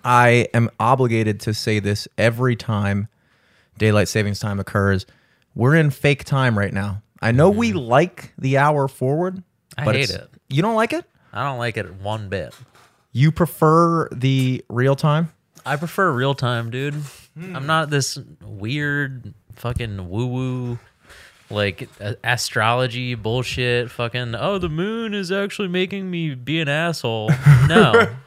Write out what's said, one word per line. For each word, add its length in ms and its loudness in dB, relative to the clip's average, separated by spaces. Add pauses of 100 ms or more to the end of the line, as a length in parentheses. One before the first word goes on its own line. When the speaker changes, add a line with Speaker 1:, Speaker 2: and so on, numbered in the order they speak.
Speaker 1:
I 480 6
am 160 2 (100)
obligated 600 2
to 140 -4
say 240 -2
this 280 -2 (120)
every 380 2
time 520 -2 (680)
daylight 300 4
savings 300 -2
time 220 -4
occurs. 460 0 (480)
We're 220 4
in 120 4
fake 360 0
time 340 0
right 160 -2
now. 260 -4 (220)
I 100 2
know 160 6
we 240 2
Speaker 2:
Mm. 160 -4
Speaker 1:
like 480 0
the 220 0
hour 280 2
forward, 560 -4 (360)
Speaker 2:
I 80 -4
Speaker 1:
but 80 2
Speaker 2:
hate 160 0
Speaker 1:
it's 20 -6
Speaker 2:
it. 160 -12 (220)
Speaker 1:
You 100 0
don't 160 0
like 160 0
it? 140 -6 (260)
Speaker 2:
I 100 -6
don't 160 -4
like 200 -2
it 120 -6 (120)
one 260 -6
bit. 240 -6 (640)
Speaker 1:
You 160 6
prefer 800 2
the 600 0
real 260 2
time? 360 0 (340)
Speaker 2:
I 100 -2
prefer 360 0
real 220 0
time, 360 -2
dude. 240 -4 (440)
Speaker 1:
Hmm. 160 -12
Speaker 2:
I'm 120 -8
not 240 0
this 280 0 (220)
weird 960 -6 (180)
fucking 560 -6
woo-woo, 720 -4 (720)
like, 400 -2 (100)
a-, 240 -8
astrology 920 0
bullshit. 760 -2
Fucking, 440 -6
"Oh, 220 -2
the 140 -4
moon 420 -6
is 180 -6
actually 380 -4
making 420 -4
me 240 -4
be 280 -4
an 60 -2
asshole." 640 -2 (200)
Speaker 1:
<laughs> 180 8
Speaker 2:
No. 400 6 (180)